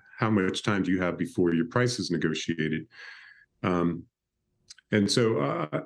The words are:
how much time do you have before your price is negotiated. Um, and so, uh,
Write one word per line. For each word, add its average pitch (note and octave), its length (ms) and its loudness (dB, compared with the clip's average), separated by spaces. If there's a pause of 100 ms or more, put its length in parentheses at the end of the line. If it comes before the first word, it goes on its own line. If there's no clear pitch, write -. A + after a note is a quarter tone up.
(180)
how A2+ 100 0
much F#2+ 340 2
time G2+ 200 2
do F2+ 80 0
you F#2 100 2
have F2 160 0
before F2 380 0
your E2 120 2
price B2 320 0
is E2+ 120 -4
negotiated. D#2+ 760 -2 (760)
Um, F2 400 0 (880)
and G#2 200 4
so, A2+ 280 2
uh, D3 480 -2